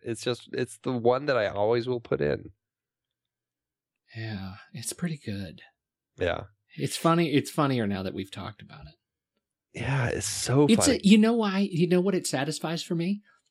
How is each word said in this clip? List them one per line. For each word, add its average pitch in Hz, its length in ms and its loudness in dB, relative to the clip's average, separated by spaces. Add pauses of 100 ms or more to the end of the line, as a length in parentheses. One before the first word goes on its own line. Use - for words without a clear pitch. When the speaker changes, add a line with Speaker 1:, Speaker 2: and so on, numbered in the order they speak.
Speaker 1:
It's 117 200 -6
just, - 300 -4
it's - 300 -4
the - 80 -4
one 123 360 2
that 135 100 2
I 107 100 2
always 113 400 0
will 123 140 -4
put - 200 -2
in. 73 300 -2 (1700)
Speaker 2:
Yeah, 101 380 -10 (200)
it's 120 180 -10
pretty 160 320 -8
good. 98 360 -8 (580)
Speaker 1:
Yeah. 87 260 -2 (320)
Speaker 2:
It's 139 200 -4
funny, 165 360 2
it's 143 200 0
funnier 135 340 0
now 101 160 -4
that 95 120 -6
we've 95 180 -8
talked - 280 -12
about 76 280 -20
it. - 60 -20 (840)
Speaker 1:
Yeah, 127 280 0
it's - 180 -4
so 143 420 2
Speaker 2:
It's 214 180 4
Speaker 1:
funny. 269 120 4
Speaker 2:
a, - 60 -16
you 202 120 10
know 220 180 6
why? 202 360 0
You 175 160 2
know 180 140 4
what 185 160 2
it 170 100 -4
satisfies 156 560 -4
for 175 140 -4
me? 190 240 0 (300)